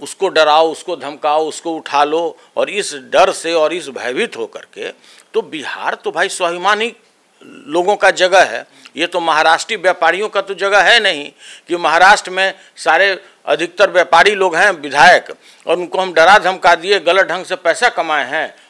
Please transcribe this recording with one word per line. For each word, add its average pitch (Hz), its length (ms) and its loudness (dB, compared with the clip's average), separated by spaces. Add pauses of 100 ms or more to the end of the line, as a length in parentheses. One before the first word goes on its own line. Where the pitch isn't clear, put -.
उसको 165 260 -6
डराओ, 156 440 4
उसको 165 240 -10
धमकाओ, 151 520 -4
उसको 165 280 -8
उठा 143 280 -2
लो। 160 340 -4 (200)
और 131 120 -2
इस 185 240 -6
डर 143 380 2
से 165 220 -6
और 156 200 0
इस 165 140 -10
भयभीत 127 500 -8
होकर 113 220 -10
के, 117 300 -14 (440)
तो 220 80 -2
बिहार 151 540 -8
तो 214 160 -10
भाई, 170 180 -2
स्वाभिमानी 190 640 -4 (500)
लोगों 180 520 -2
का 196 160 2
जगह 180 320 4
है, 127 240 -8 (300)
ये 165 100 -4
तो 175 120 -4
महाराष्ट्रीय 160 600 0
व्यापारियों 175 500 0
का 196 120 -4
तो 196 120 -8
जगह 196 280 0
है 208 180 4
नहीं 170 320 -4 (360)
कि 165 80 -4
महाराष्ट्र 175 560 2
में 190 220 -2 (240)
सारे 175 460 0 (220)
अधिकतर 170 440 0
व्यापारी 175 420 4
लोग 190 240 0
हैं 196 160 2
विधायक, 147 560 4 (400)
और 170 100 0
उनको 180 220 -6
हम 190 140 -4
डरा 165 240 6
धमका 180 380 0
दिए, 185 240 -2
गलत 175 260 2
ढंग 170 200 -8
से - 100 -8
पैसा 175 340 0
कमाए 151 400 -4
हैं 147 260 -6 (140)